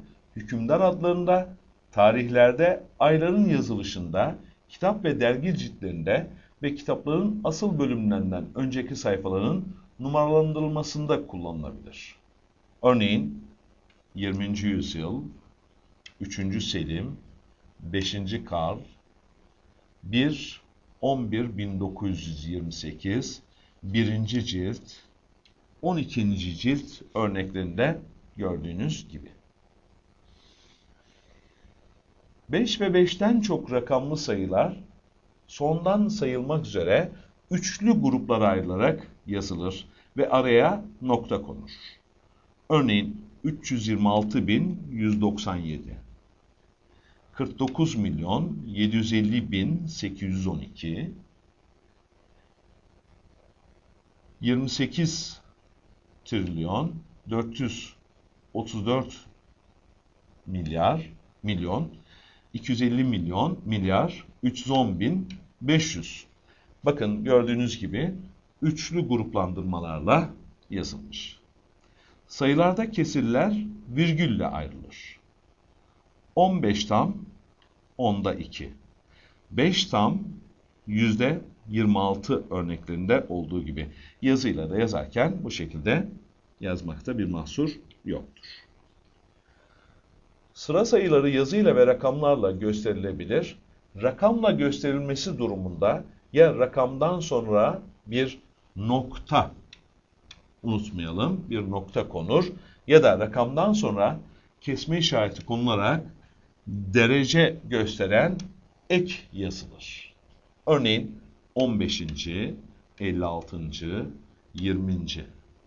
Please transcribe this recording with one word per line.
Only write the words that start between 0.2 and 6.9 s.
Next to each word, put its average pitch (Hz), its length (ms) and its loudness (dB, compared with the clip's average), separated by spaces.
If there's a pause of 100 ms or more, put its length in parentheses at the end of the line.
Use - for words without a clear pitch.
hükümdar 117 460 0
adlarında, 180 720 2 (360)
tarihlerde, 123 920 6 (160)
ayların 170 500 4
yazılışında, 110 840 0 (340)
kitap 202 360 -2
ve 151 140 0
dergi 131 380 2
ciltlerinde 101 720 -2 (360)
ve 143 120 -2
kitapların 160 680 -2